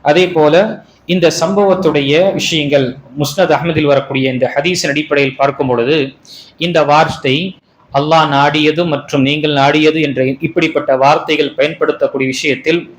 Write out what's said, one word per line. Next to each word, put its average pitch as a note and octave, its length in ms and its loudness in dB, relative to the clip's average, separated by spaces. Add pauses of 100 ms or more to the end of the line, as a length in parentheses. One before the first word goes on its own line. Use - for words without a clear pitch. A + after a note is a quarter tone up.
அதே E3 260 2
போல F3 560 2 (220)
இந்த F3 200 0 (140)
சம்பவத்துடைய F3 720 0 (200)
விஷயங்கள், C#3+ 640 -2 (220)
முஸ்னத் D#3 380 0
அஹ்மதில் D#3 360 -2
வரக்கூடிய C3+ 400 0
இந்த B2 220 -2
ஹதீஸின் E3 340 -2
அடிப்படையில் C#3+ 480 -2
பார்க்கும் C#3 300 0
பொழுது, B2+ 300 0 (600)
இந்த E3 280 0
வார்த்தை D3 520 2 (580)
அல்லாஹ் D#3 340 2
நாடியது D3+ 580 0
மற்றும் C#3+ 360 -2
நீங்கள் D3 300 0
நாடியது D3+ 500 2
என்ற C3 220 -2 (160)
இப்படிப்பட்ட D#3+ 560 -2
வார்த்தைகள் D3 580 0
பயன்படுத்தக்கூடிய C#3+ 760 -2
விஷயத்தில் D3+ 500 -2 (180)